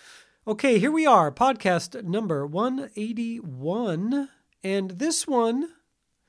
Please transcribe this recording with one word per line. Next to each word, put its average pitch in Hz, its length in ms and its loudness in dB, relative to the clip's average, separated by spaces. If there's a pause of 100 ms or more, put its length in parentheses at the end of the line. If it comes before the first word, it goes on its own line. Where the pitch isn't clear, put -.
(480)
Okay, 220 300 4
here 233 140 2
we 311 160 2
are, 180 240 6
podcast 226 720 0
number 170 420 -2
one 247 500 -4
eighty-one. 220 1300 -4 (340)
And 190 280 -4
this 285 340 -4
one, 254 440 0 (600)